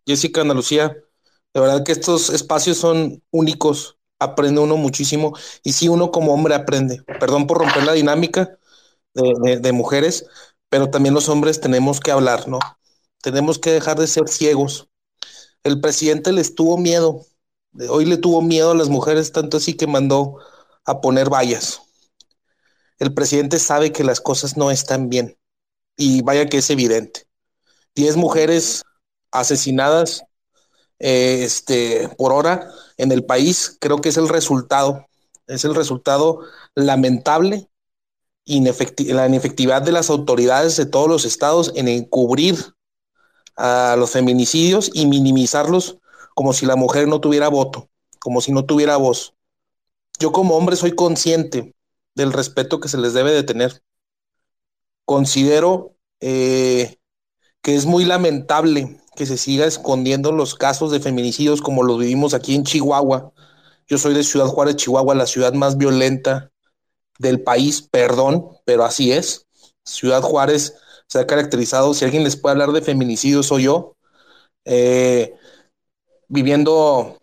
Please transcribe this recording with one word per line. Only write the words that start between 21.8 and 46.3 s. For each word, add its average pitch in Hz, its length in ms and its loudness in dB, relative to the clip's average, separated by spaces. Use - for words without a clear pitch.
El 143 160 -4
presidente 143 460 0
sabe 147 320 0
que 147 140 -2
las 127 160 0
cosas 135 340 -4
no 139 160 0
están 131 380 -4
bien. 120 280 -4
Y 131 240 2
vaya 143 260 0
que 143 100 -2
es 131 120 0
evidente. 113 540 -2
Diez 147 240 0
mujeres 160 640 0
asesinadas, 139 920 0
eh, 127 440 0
este, 117 640 -2
por 131 140 0
hora 165 380 0
en 131 140 0
el 123 140 0
país, 139 560 0
creo 147 180 0
que 151 100 -2
es 147 80 0
el 160 120 2
resultado. 139 760 -2
Es 131 180 -8
el 151 100 -2
resultado 147 640 0
lamentable, 139 960 0
inefecti-, 127 680 0
la 131 140 2
inefectividad 131 540 0
de 160 100 0
las 170 180 0
autoridades 139 680 2
de 147 80 0
todos 147 240 2
los 151 160 0
estados 151 500 0
en 127 140 -2
encubrir 127 640 0
a 123 400 2
los 123 140 0
feminicidios 131 800 2
y 156 120 0
minimizarlos 139 920 2